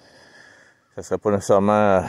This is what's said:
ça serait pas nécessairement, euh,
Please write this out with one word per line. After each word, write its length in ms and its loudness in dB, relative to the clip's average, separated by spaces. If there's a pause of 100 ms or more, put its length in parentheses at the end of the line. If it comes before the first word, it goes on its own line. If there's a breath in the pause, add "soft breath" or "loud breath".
(960 soft breath)
ça 80 -16
serait 160 -8
pas 100 -4
nécessairement, 420 0
euh, 380 2